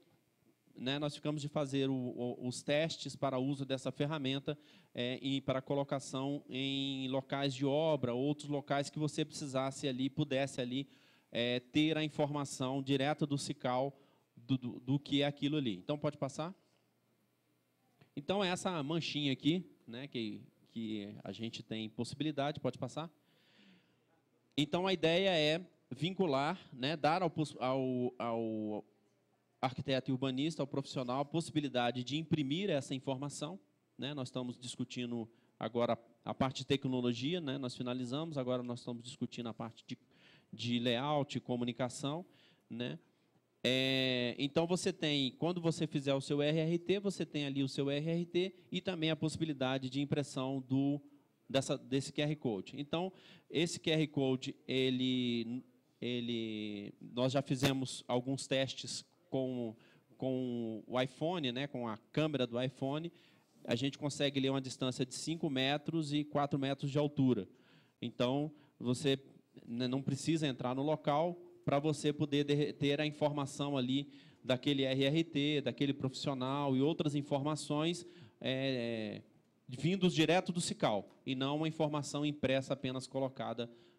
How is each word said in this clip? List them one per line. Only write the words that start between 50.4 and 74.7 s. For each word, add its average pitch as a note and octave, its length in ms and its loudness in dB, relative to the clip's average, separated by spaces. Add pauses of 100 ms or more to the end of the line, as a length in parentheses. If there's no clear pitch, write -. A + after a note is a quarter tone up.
do, C#3 320 2 (480)
dessa, C3+ 300 0
desse C3 340 -2
Q - 120 -2
R D3+ 120 2
Code. A2 420 -2
Então, E3 360 -2 (360)
esse E3 300 0
Q E3 120 -2
R D#3 160 4
Code, C3 480 0 (120)
ele, B2+ 960 2 (380)
ele, A2 1000 -4
nós B2+ 320 0
já C#3 100 2
fizemos C3+ 640 0
alguns B2+ 420 0
testes - 580 -2 (240)
com, B2+ 460 -2 (420)
com B2 680 -2
o B2 140 -2
iPhone, D3+ 520 0
né, C3+ 140 -2
com B2 220 -4
a A2 100 -4 (140)
câmera D3 340 2
do A#2 160 -2
iPhone, C#3 500 -2 (540)
a A#2+ 100 0
gente C3+ 220 0
consegue C#3 440 0
ler C3+ 80 4
uma C3+ 100 2
distância C3 460 -2
de B2+ 100 -6
cinco E3 340 -2
metros C#3+ 600 2
e D3 140 2
quatro C#3+ 340 2
metros C3+ 320 0
de C#3 60 2
altura. C3+ 500 4 (540)
Então, C3 500 0 (260)
você, B2+ 400 2 (480)
né, A#2+ 220 -2
não C3 140 0
precisa D3 440 0
entrar B2+ 300 0
no C3+ 80 0
local D3+ 580 2 (220)
pra C#3+ 160 4
você D3+ 320 2
poder D3 320 2
de-, C#3+ 300 2
ter C#3+ 260 2
a D3+ 60 2
informação D3 720 0
ali C3 340 2 (320)
daquele C3+ 400 2